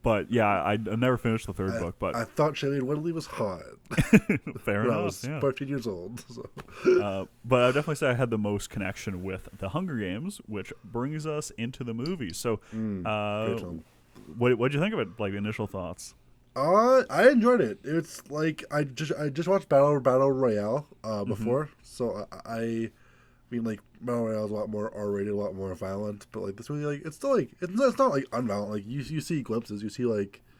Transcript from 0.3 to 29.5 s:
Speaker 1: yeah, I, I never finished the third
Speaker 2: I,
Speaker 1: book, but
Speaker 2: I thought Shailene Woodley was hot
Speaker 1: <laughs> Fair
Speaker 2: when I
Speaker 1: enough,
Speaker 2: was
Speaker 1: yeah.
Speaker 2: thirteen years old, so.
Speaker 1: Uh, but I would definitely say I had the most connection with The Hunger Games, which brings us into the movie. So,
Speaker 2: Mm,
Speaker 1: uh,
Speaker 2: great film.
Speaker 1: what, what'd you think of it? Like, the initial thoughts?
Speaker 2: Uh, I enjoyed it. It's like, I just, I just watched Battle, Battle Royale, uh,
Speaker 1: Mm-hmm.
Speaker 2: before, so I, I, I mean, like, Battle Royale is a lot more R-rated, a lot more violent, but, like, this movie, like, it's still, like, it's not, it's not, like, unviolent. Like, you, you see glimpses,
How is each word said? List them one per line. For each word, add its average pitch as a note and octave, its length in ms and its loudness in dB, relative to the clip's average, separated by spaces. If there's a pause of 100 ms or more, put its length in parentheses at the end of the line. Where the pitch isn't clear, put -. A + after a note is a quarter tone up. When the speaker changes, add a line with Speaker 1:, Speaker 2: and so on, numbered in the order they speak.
Speaker 1:
yeah, A#2 160 4
I, G2 280 2
I - 20 2
never A2+ 420 2
finished A2+ 300 0
the G2 40 -8
third F#2+ 220 -2
Speaker 2:
I, - 60 -2
Speaker 1:
book, F2 180 -4
but F#2 160 -2
Speaker 2:
I A#2 100 -2
thought D3+ 300 0
Shailene C#3 280 -2
Woodley D3+ 300 -2
was D#3+ 140 -6
hot F#2 360 -4 (280)
Speaker 1:
<laughs> - 0 - (680)
Fair G2+ 220 0
Speaker 2:
when B2 80 4
I A2+ 40 2
Speaker 1:
enough, G#2 100 0
Speaker 2:
was - 200 -6
Speaker 1:
yeah. C3 160 -6
Speaker 2:
thirteen C#3 280 0
years C3 200 -4
old, G2 420 -8
so. A#2 180 -12 (540)
Speaker 1:
Uh, G2 220 -2 (200)
but B2 180 6
I B2 40 8
would B2+ 80 6
definitely D3+ 220 0
say D3 140 0
I B2 40 2
had B2 160 2
the A2+ 80 0
most G#2 320 -2
connection F#2+ 540 -6
with F#2 240 -6 (100)
The G2 120 -6
Hunger E3 260 -4
Games, A2 500 -4
which G2+ 260 -8 (120)
brings C3+ 420 -6
us D3+ 320 -6
into A#2 240 -6
the A#2 120 -6
movie. C3 380 -6
So, A2+ 280 -2 (140)
Speaker 2:
Mm, G#2+ 320 -4
Speaker 1:
uh, G#2+ 400 -2
Speaker 2:
great A2+ 140 -2
film. F2 240 -10 (520)
Speaker 1:
what, A#2+ 200 4
what'd B2 180 2
you C#3+ 60 0
think G#3 140 0
of F3+ 60 -2
it? G#2 80 -2 (100)
Like, G2+ 140 -2
the G2+ 60 -6
initial G#2+ 280 -4
thoughts? F2 480 -10 (400)
Speaker 2:
Uh, A3 560 6
I F3+ 180 8
enjoyed B3 320 6
it. D3 240 0
It's D#3 460 -4
like, D#3 400 -2
I D3 140 0
just, C#3+ 340 -6
I D3+ 120 -2
just D#3+ 180 -4
watched F#3+ 200 2
Battle, D3 320 6
Battle C3 300 6
Royale, B2+ 560 0 (180)
uh, A2 40 -6
Speaker 1:
Mm-hmm. G#2 200 -4
Speaker 2:
before, A#2+ 420 0 (120)
so G#2 500 -6
I, - 40 -14 (100)
I, A2+ 140 -8
I A2+ 300 -2 (600)
mean, A#2+ 140 -4
like, A2 160 -4 (200)
Battle A#2+ 260 -2
Royale A2 200 -2
is G2+ 40 -6
a G#2+ 40 -4
lot G#2 140 -4
more G#2+ 260 -4
R-rated, G2+ 380 -2
a G2+ 40 0
lot G2+ 180 -2
more F#2+ 200 -4
violent, G2+ 580 -6
but, G#2 100 -8
like, G2 140 -6
this A#2 120 -14
movie, D3 160 -4
like, D3 200 -4
it's D#3 120 -10
still, C#4 200 2
like, D#3 140 2 (100)
it's F3 120 -6
not, B3+ 160 4
it's - 100 0
not, C4+ 120 6
like, C#3 220 2
unviolent. G#2 380 -2
Like, G#2 160 -6
you, B2+ 160 -6
you D3+ 180 -4
see D3+ 220 -2
glimpses, A2 420 -4